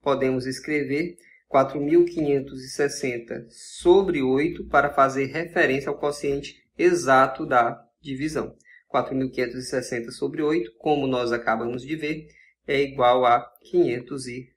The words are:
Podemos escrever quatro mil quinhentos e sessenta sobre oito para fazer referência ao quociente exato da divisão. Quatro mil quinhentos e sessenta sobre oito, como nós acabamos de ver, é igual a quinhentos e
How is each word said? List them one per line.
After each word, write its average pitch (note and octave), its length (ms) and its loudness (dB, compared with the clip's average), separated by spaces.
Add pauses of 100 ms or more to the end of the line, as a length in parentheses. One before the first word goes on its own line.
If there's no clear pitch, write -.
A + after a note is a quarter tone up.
Podemos C3 440 0
escrever C#3+ 680 -4 (320)
quatro C3+ 320 2
mil E3 260 4
quinhentos C#3 580 -2
e C3 60 -16
sessenta B2+ 800 -4
sobre F3 720 2
oito C3 460 0
para C#3+ 260 2
fazer C3+ 320 2
referência C#3+ 640 -2
ao C#3+ 100 -6
quociente C#3+ 560 -4 (220)
exato C3+ 680 4
da A#2 320 2 (240)
divisão. C#3 540 -8 (320)
Quatro C3+ 280 -2
mil C3 140 -2
quinhentos B2 260 -4
e B2+ 140 -10
sessenta A#2+ 420 -6
sobre D3 300 -6
oito, D#3 360 -2
como C#3+ 300 0
nós B2 240 -2
acabamos A#2+ 500 -2
de D3 140 -8
ver, D3+ 320 -8 (400)
é C#3 140 2
igual C3 440 4
a A#2+ 200 4 (180)
quinhentos B2+ 640 -2
e B2+ 300 -14